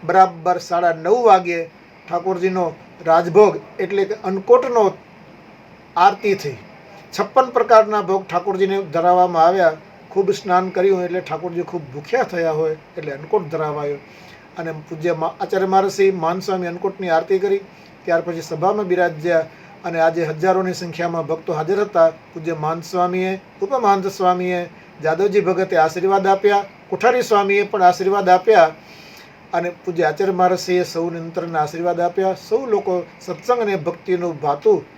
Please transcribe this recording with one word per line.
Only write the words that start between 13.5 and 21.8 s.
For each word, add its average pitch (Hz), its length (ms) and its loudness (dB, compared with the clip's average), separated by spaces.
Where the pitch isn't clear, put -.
અને 165 140 -8
પૂજ્ય 156 400 -6
મા-, 165 280 -4
આચાર્ય 190 260 -2
મહારાજશ્રી 190 440 2
માનસ્વામી 180 560 -4
અન્નકોટની 180 420 -6
આરતી 165 300 0
કરી. 196 220 0
ત્યાર 170 160 0
પછી 165 200 -6
સભામાં 185 460 -2
બિરાજ્યા 170 600 0
અને 170 160 -4
આજે 165 240 0
હજારોની 180 500 0
સંખ્યામાં 165 520 -6
ભક્તો 160 260 -6
હાજર 160 280 -2